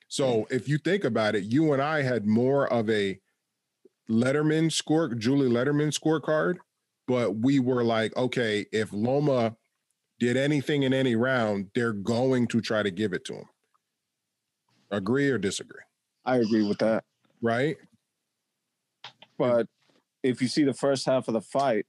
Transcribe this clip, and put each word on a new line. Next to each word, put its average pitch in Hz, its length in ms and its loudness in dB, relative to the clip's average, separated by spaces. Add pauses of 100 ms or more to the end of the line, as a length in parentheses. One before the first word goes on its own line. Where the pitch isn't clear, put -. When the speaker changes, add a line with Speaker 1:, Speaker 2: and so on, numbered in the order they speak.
Speaker 1:
So 123 340 0
Speaker 2:
Mm. - 100 -8
Speaker 1:
if 127 160 -4
you 151 100 0
think 190 260 -2
about 113 300 0
it, 98 100 -2
you 147 280 2
and 135 80 0
I 151 220 -2
had 120 240 -2
more 127 440 2
of 113 200 0
a 98 300 0 (880)
Letterman 151 600 2
score, 156 440 0
Julie 131 340 2
Letterman 147 500 0
scorecard, 156 600 0 (480)
but 120 300 0
we 135 220 2
were 127 240 2
like, 113 340 0
"Okay, 117 560 -2
if 104 200 -2
Loma 123 640 0 (640)
did 120 180 0
anything 143 460 0
in 131 100 2
any 131 240 2
round, 110 580 0
they're 117 200 0
going 120 540 0
to 117 120 0
try 107 220 -2
to 101 80 0
give 92 240 -2
it - 120 -6
to - 80 -10
him." - 140 -16 (1400)
Agree 117 400 0
or 123 80 0
disagree? - 420 -6 (440)
Speaker 2:
I 127 140 0
agree 110 300 2
with 101 100 -2
that. 110 260 0 (360)
Speaker 1:
Right? 120 360 0 (1600)
Speaker 2:
But 120 300 0 (540)
if 127 200 0
you 123 60 0
see 151 160 2
the 135 100 2
first 139 320 -2
half 131 220 0
of 117 60 -2
the 110 60 0
fight, 135 480 -2